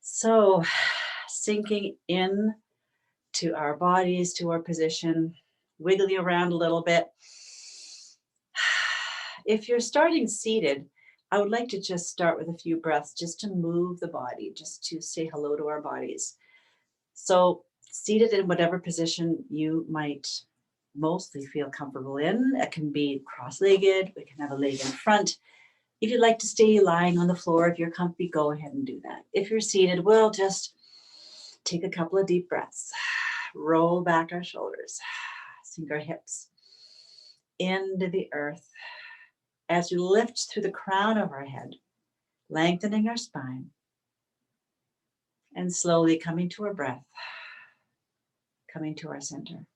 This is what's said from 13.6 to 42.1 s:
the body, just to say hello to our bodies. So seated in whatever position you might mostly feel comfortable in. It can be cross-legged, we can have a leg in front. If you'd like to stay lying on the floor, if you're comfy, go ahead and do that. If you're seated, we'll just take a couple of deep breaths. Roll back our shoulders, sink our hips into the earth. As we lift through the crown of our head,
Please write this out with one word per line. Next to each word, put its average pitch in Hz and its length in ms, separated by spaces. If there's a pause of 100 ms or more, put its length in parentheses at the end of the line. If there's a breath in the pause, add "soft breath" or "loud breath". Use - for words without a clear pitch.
the 175 80
body, 127 480
just - 300
to 160 160
say 165 240
hello 147 300
to 151 120
our 151 140
bodies. 131 540 (800 soft breath)
So 180 500 (160)
seated 220 520
in 196 140
whatever 175 320
position 165 680
you 156 400
might 151 380 (680)
mostly 147 520
feel 143 220
comfortable 135 480
in. 214 380
It 160 160
can 151 200
be 143 340
cross-legged, 190 880
we - 100
can - 140
have 147 120
a 143 40
leg 139 180
in 135 140
front. - 500 (640 soft breath)
If 220 100
you'd 240 100
like 226 180
to - 80
stay 214 320
lying 175 380
on 175 100
the 180 80
floor, 170 320
if 170 120
you're 165 100
comfy, 175 400
go 151 220
ahead 151 220
and 139 120
do - 180
that. - 200 (100)
If 196 160
you're 220 100
seated, 185 440
we'll 220 280
just 190 420 (880 loud breath)
take 170 200
a 190 60
couple 175 300
of 190 80
deep 175 200
breaths. - 440 (640 loud breath)
Roll 165 460
back 165 320
our 175 100
shoulders, - 560 (640 loud breath)
sink - 280
our 151 80
hips - 500 (1080 loud breath)
into 190 520
the 185 240
earth. 147 340 (1000 loud breath)
As 175 220
we 180 60
lift 196 540
through 208 120
the 143 80
crown 202 460
of 190 140
our 139 140
head, 135 260 (800)